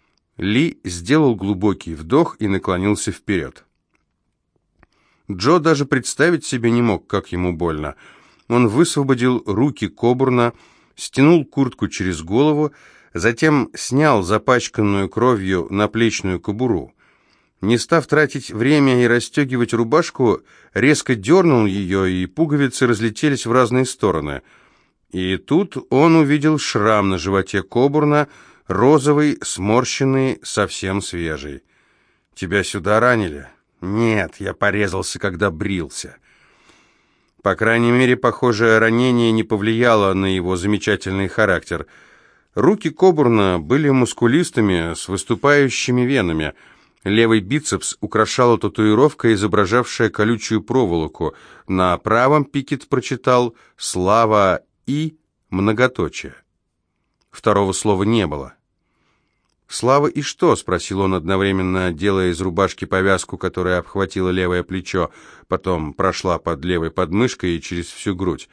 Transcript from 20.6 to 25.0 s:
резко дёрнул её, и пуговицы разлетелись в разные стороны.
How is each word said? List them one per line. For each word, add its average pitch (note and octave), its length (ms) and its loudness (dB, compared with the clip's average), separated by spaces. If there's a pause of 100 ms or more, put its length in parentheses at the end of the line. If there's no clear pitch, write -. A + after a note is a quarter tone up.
резко C3 400 2
дёрнул C3 500 4
её, F#2+ 400 0
и F#2 220 0
пуговицы C#3+ 600 0
разлетелись A#2 600 -2
в A2+ 60 -2
разные B2+ 340 2
стороны. D2+ 560 -2 (680)